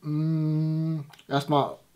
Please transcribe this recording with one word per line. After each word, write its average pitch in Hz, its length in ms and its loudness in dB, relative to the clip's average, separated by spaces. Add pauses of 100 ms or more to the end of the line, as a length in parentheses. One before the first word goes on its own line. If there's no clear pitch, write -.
Hm, 156 1040 0 (220)
erstmal 139 500 0 (180)